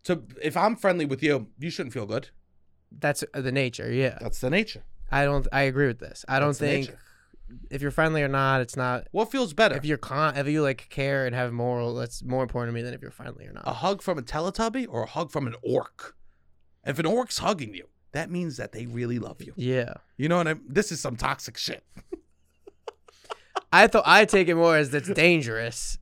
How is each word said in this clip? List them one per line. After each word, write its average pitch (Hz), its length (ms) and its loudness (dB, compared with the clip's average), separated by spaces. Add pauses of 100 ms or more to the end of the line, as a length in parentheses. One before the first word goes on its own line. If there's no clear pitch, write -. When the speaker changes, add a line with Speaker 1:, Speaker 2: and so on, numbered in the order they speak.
Speaker 1:
To, 170 180 -2 (200)
if 156 140 -2
I'm 202 180 4
friendly 180 300 2
with 135 180 -2
you, 139 260 2 (120)
you 160 100 -6
shouldn't 143 220 -8
feel 113 140 -6
good. 113 240 -4 (600)
Speaker 2:
That's, 147 320 -2 (120)
uh, 139 80 -4
the 127 100 -2
nature, 120 400 -2
yeah. 127 280 0
Speaker 1:
That's - 200 -2
the 127 100 -2
nature. 190 320 0 (300)
Speaker 2:
I 139 140 4
don't, 143 260 2
I 139 100 2
agree 135 240 2
with 117 140 -2
this. - 260 -16
I 135 140 0
don't 147 80 4
Speaker 1:
That's 143 100 0
the 147 80 0
Speaker 2:
think 139 200 0
Speaker 1:
nature. - 120 -16 (720)
Speaker 2:
If 139 120 -6
you're 143 80 -2
friendly 160 320 2
or 143 60 2
not, 135 320 2
it's 120 160 -4
not. 127 360 -2
Speaker 1:
What 220 180 0
feels 240 240 0
better? 202 220 4
Speaker 2:
If 139 80 -6
you're 151 140 0
con-, 143 380 0
if 139 120 0
you, 151 140 2
like, 139 280 -2
care 135 360 -2
and 120 80 -4
have 123 180 -2
moral, 120 420 -2
that's 120 280 -8
more 127 200 -2
important 120 300 -4
to - 20 -6
me 117 80 -6
than 123 120 -10
if 127 80 -14
you're 117 80 -14
friendly - 360 -16
or - 60 -16
not. - 140 -14
Speaker 1:
A 131 60 -2
hug 190 300 -2
from 175 160 -2
a 131 40 -8
Teletubby 220 680 -4
or 117 160 -4
a - 20 -6
hug 160 240 -6
from 139 160 -4
an 113 160 -6
orc? - 520 -4 (680)
If 143 140 -4
an 160 80 0
orc's 233 320 0
hugging 147 360 -2
you, 87 140 -16 (240)
that 160 180 -6
means 170 260 -4
that 113 160 -10
they 117 140 -10
really 120 320 -2
love - 240 -8
you. - 140 -16
Speaker 2:
Yeah. 127 380 0 (220)
Speaker 1:
You 147 120 0
know 170 100 4
what 165 100 2
I, 156 60 0 (120)
this 185 260 -12
is 165 80 -8
some 127 160 -6
toxic 135 420 -6
shit. - 260 -8 (280)
<laughs> - 100 -14 (1500)
Speaker 2:
I 202 140 12
thought, 220 200 6
I 190 180 10
take 185 240 4
it 175 60 4
more 165 220 6
as 151 140 4
that's 143 200 -2
dangerous. 135 920 2